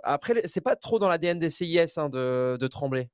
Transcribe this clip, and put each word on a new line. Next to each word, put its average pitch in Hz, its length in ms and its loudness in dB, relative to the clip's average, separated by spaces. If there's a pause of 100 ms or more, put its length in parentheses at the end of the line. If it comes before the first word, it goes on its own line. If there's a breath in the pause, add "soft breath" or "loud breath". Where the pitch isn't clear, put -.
après, 226 420 0
c'est - 140 -4
pas 254 160 2
trop - 220 0
dans 196 100 2
l'A 170 100 2
D 165 80 -2
N 175 140 0
des 160 100 0
C 180 160 -4
I 170 120 2
S, 165 200 2
hein, 151 100 0
de, 127 520 0
de 135 80 0
trembler. 131 460 -4